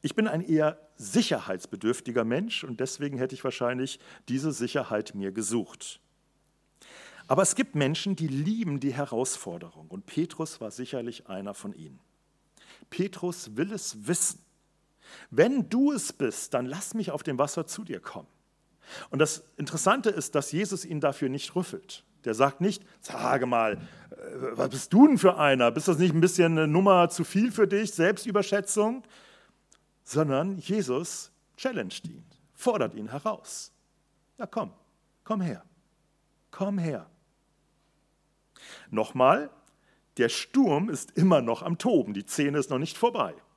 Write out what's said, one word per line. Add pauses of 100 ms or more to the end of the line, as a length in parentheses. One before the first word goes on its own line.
Ich
bin
ein
eher (200)
sicherheitsbedürftiger
Mensch
und
deswegen
hätte
ich
wahrscheinlich (300)
diese
Sicherheit
mir
gesucht. (1300)
Aber
es
gibt
Menschen,
die
lieben
die
Herausforderung
und
Petrus
war
sicherlich
einer
von
ihnen. (920)
Petrus
will
es
wissen. (920)
"Wenn
du
es
bist,
dann
lass
mich
auf
dem
Wasser
zu
dir
kommen." (840)
Und
das (140)
Interessante
ist,
dass
Jesus
ihn
dafür
nicht
rüffelt. (220)
Der
sagt
nicht, (180)
"Sage
mal,
äh, (340)
was
bist
du
denn
für
einer?
Bist
das
nicht
ein
bisschen
eine
Nummer
zu
viel
für
dich?
Selbstüberschätzung?" (1000)
Sondern
Jesus (260)
challenged
ihn, (300)
fordert
ihn
heraus. (640)
"Ja,
komm, (540)
komm
her, (880)
komm
her." (1800)
Nochmal, (680)
der
Sturm
ist
immer
noch
am
Toben,
die
Szene
ist
noch
nicht
vorbei. (240)